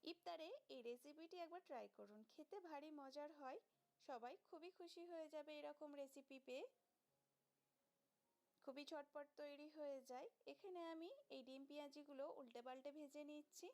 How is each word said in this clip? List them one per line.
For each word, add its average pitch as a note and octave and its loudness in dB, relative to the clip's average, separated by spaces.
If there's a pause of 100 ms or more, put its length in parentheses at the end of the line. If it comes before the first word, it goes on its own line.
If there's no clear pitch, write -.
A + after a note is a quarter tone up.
(120)
ইফতারে E4+ 0 (240)
এই C4 -2
রেসিপিটি D4 -2
একবার E4+ 0
ট্রাই A3+ 0 (100)
করুন, G#3+ -6
খেতে D#4+ -2
ভারী D#4 2 (100)
মজার C#4+ 2
হয়। C#4+ 0 (480)
সবাই B3 2 (140)
খুবই E4+ -2
খুশি E4+ -2
হয়ে D#4+ 4
যাবে D4+ 4
এরকম D4 0 (120)
রেসিপি C4+ -2 (100)
পেয়ে। C4+ 4 (2000)
খুবই C#4+ -2
ঝটপট D4 2 (140)
তৈরি D4 -2
হয়ে C#4+ 4 (120)
যায়। C4 0 (260)
এখানে F4+ 0
আমি E4 2 (260)
এই C4+ 0
ডিম C4+ -2
পেঁয়াজিগুলো C#4+ 0 (160)
উল্টে A#3+ -4
পাল্টে C4 0
ভেজে D4 -2
নিচ্ছি। D4+ -4